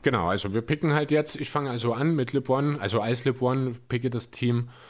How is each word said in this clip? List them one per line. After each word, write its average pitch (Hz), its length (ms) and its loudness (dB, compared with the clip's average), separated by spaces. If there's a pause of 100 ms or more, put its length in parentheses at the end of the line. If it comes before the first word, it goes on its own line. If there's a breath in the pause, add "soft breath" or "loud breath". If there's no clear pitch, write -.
genau. 107 260 2
Also 98 240 0
wir 110 80 0
picken 151 320 0
halt 147 180 2
jetzt, 151 260 0
ich 147 140 -6
fange 143 200 -2
also 120 240 0
an 147 200 0
mit 131 200 -2
LeBron, 139 440 0
also 101 220 0
als 120 240 -2
LeBron 127 500 0 (140)
picke 123 220 -2
das 117 200 -6
Team 120 380 0 (220 loud breath)